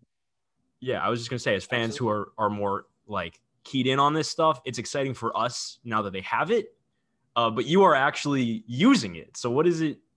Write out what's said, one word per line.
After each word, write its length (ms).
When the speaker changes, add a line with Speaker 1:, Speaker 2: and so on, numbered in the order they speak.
Speaker 1:
yeah, 220
I 60
was 100
just 100
gonna 100
say, 160
as 100
fans 320
who 120
Speaker 2:
Absolutely. 280
Speaker 1:
are, 100
are 20
more, 360
like, 320
keyed 240
in 120
on 140
this 160
stuff, 360
it's 120
exciting 380
for 200
us 480
now 200
that 100
they 80
have 300
it. 240
Uh, 140
but 160
you 180
are 120
actually 720
using 480
it. 200
So 140
what 160
has 160
it, 180